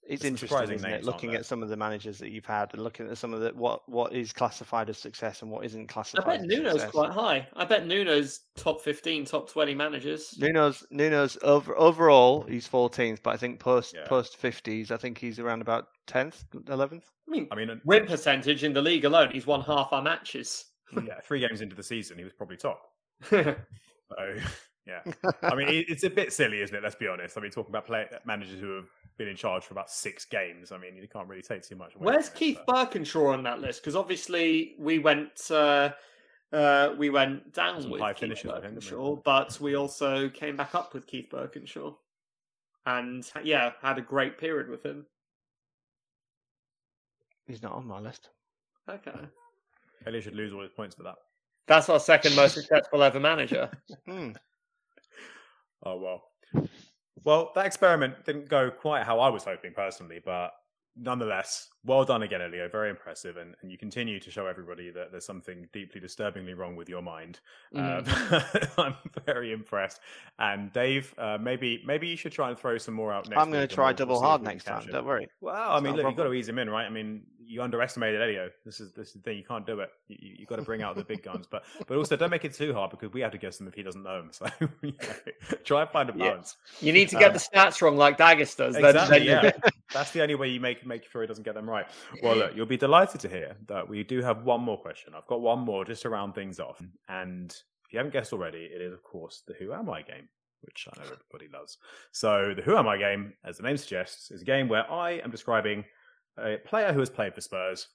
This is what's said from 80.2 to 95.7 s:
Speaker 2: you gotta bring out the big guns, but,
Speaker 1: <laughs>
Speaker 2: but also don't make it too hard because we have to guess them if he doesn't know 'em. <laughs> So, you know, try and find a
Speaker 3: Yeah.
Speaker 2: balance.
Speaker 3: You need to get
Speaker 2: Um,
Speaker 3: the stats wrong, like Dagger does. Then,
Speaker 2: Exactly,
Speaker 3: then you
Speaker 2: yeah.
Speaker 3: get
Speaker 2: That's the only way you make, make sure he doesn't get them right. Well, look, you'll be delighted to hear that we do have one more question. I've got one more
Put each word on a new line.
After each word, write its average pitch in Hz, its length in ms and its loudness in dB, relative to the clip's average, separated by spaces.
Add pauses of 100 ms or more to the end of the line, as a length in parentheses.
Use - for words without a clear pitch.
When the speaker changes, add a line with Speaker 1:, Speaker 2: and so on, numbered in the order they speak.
Speaker 2:
you 104 80 -20
gotta 110 160 -10
bring 110 180 -8
out 98 160 -6
the 98 80 -10
big 104 180 -10
guns, 92 240 -12
but, - 180 -10 (100)
Speaker 1:
<laughs> - 120 -14
Speaker 2:
but 135 120 -2
also 151 180 0
don't 170 140 0
make 165 160 -2
it 135 80 -8
too 147 180 -4
hard 98 180 -2
because 104 220 -12
we 127 80 -6
have 110 120 -2
to 104 60 -12
guess 92 200 -10
them 95 100 -12
if 90 60 -18
he 104 80 -14
doesn't 95 200 -12
know 95 180 -10
'em. 82 100 -18
<laughs> - 20 -20
So, - 140 -12 (340)
you 143 120 -8
know, - 720 -10
try 143 180 2
and 151 80 -4
find 139 180 2
a 110 80 -8
Speaker 3:
Yeah. - 140 2
Speaker 2:
balance. 90 260 -8 (240)
Speaker 3:
You 156 140 2
need 196 160 8
to - 60 0
get 202 120 12
Speaker 2:
Um, - 60 8
Speaker 3:
the 175 60 0
stats - 420 6
wrong, 147 160 8
like 143 180 10
Dagger 165 300 10
does. - 100 -12 (200)
Then, 147 100 6
Speaker 2:
Exactly, 147 320 10
Speaker 3:
then 127 80 6
you 139 60 6
Speaker 2:
yeah. 151 100 6
Speaker 3:
get 208 180 6 (320)
Speaker 2:
That's 139 200 -2
the 165 100 2
only 147 140 2
way 135 120 -2
you 123 100 -4
make, 123 280 -4
make 117 240 -10
sure 120 100 -8
he 110 80 -4
doesn't 110 160 -12
get 107 100 -6
them 107 140 -8
right. 107 180 -4 (360)
Well, 117 140 6
look, 98 200 2
you'll 110 80 -2
be 120 140 0
delighted 165 420 6
to 101 80 -8
hear 90 280 -10 (120)
that 98 180 -6
we 104 180 -8
do 127 180 -2
have 113 220 0
one 120 180 0
more 113 180 -4
question. - 340 -16
I've 78 120 -18
got 117 160 -4
one 117 160 4
more 104 260 -4